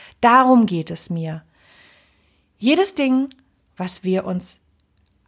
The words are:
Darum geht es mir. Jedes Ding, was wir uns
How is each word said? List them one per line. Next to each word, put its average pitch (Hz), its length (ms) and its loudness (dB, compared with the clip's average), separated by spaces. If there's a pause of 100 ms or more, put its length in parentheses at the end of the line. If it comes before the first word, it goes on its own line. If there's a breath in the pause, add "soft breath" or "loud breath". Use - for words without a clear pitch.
(220 loud breath)
Darum 254 420 6
geht 170 260 -4
es - 200 -12
mir. 160 320 -8 (1160 soft breath)
Jedes 320 360 0
Ding, 269 340 0 (480)
was - 280 -10
wir 185 200 -2
uns 180 360 -8 (680)